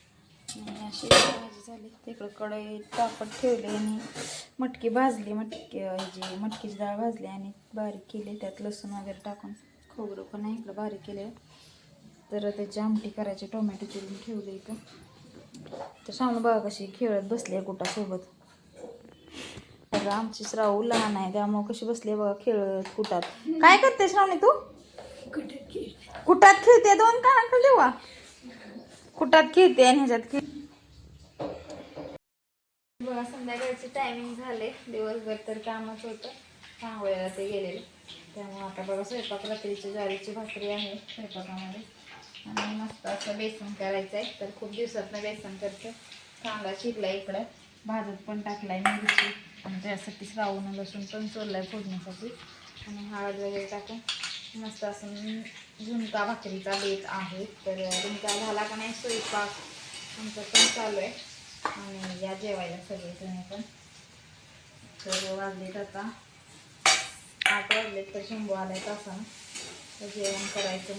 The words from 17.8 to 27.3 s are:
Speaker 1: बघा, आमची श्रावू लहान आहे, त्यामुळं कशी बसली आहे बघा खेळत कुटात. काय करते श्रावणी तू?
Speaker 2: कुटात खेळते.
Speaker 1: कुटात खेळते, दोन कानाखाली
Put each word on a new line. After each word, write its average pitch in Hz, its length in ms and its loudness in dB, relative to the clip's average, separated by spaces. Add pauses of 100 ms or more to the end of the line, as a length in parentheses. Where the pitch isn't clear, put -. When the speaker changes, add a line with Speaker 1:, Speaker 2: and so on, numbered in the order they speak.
Speaker 1:
बघा, 202 240 2
आमची 214 320 -4
श्रावू 214 360 2
लहान 226 340 2
आहे, 190 160 -2
त्यामुळं 208 320 2
कशी 226 200 -6
बसली 226 260 -2
आहे 214 80 0
बघा 202 140 2
खेळत 202 500 2 (140)
कुटात. 190 240 0 (260)
काय 320 300 10
करते 466 320 6
श्रावणी 381 260 6
तू? 523 240 8
Speaker 2:
कुटात - 880 -12
खेळते. - 460 -10 (300)
Speaker 1:
कुटात 392 280 12
खेळते, 427 400 12
दोन 453 280 8
कानाखाली 494 400 8